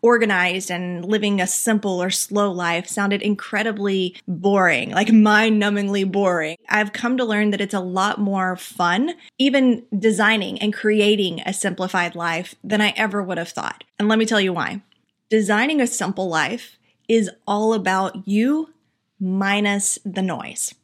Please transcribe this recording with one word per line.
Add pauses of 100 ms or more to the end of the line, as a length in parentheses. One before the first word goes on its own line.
organized
and
living
a
simple
or
slow
life
sounded
incredibly (100)
boring,
like,
mind-numbingly
boring. (140)
I've
come
to
learn
that
it's
a
lot
more
fun, (240)
even (140)
designing
and
creating
a
simplified
life, (100)
than
I
ever
would
have
thought. (140)
And
let
me
tell
you
why. (480)
Designing
a
simple
life (280)
is (160)
all
about
you (500)
minus
the
noise.